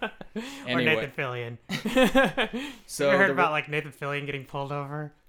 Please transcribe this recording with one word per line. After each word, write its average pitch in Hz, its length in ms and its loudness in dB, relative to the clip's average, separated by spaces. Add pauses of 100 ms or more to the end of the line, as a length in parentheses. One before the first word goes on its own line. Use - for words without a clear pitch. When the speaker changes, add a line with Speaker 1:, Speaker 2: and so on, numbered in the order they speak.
(680)
Speaker 1:
Anyway. 127 180 0
Speaker 2:
Nathan 147 320 2
Fillion. 123 420 -6 (1200)
<laughs> - 100 -20
Speaker 1:
So - 180 -4
Speaker 2:
You 143 80 6
ever - 60 6
heard 190 120 6
Speaker 1:
the - 20 2
Speaker 2:
about, 170 160 4
Speaker 1:
re- 151 40 0
Speaker 2:
like, 151 180 -2
Nathan 151 220 -4
Fillion 143 340 -6
getting 139 180 -8
pulled 139 280 -6
over? 147 400 -6 (160)